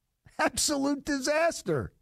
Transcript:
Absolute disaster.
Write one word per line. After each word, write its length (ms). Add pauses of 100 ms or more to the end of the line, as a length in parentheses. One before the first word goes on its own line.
(400)
Absolute 640
disaster. 880 (100)